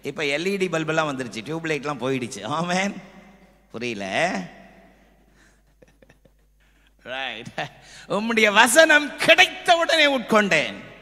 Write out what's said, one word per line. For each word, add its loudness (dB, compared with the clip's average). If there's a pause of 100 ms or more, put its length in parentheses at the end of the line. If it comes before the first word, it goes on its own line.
இப்ப -8
எல் -2
இ -2
டி -2
பல்பெல்லாம் -2
வந்துருச்சு, -8
டியூப் -8
லைட்லாம் -6
போயிடுச்சு. -6
ஆமென். -4 (760)
புரியல? -6 (2750)
ரைட். -10 (380)
"உம்முடைய 2
வசனம் 6
கிடைத்த 4
உடனே 2
உட்கொண்டேன்." 2 (280)